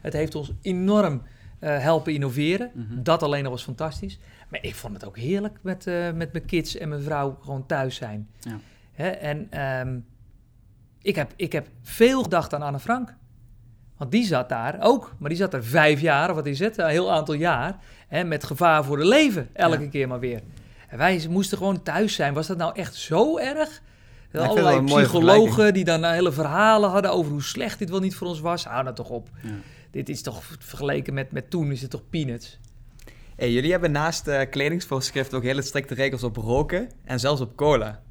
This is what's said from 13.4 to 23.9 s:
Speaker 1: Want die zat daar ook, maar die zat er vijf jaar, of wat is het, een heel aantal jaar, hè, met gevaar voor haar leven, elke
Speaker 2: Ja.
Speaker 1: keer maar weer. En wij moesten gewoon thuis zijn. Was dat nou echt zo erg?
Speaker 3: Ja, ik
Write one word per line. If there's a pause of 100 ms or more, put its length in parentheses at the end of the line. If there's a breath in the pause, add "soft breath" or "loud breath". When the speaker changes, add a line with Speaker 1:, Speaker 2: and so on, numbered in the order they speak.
Speaker 1:
Want
die
zat
daar
ook,
maar
die
zat
er
vijf
jaar,
of
wat
is
het,
een
heel
aantal
jaar, (300 soft breath)
hè,
met
gevaar
voor
haar
leven,
elke
Speaker 2:
Ja.
Speaker 1:
keer
maar
weer. (480 loud breath)
En
wij
moesten
gewoon
thuis
zijn.
Was
dat
nou
echt
zo
erg?
Speaker 3:
Ja,
ik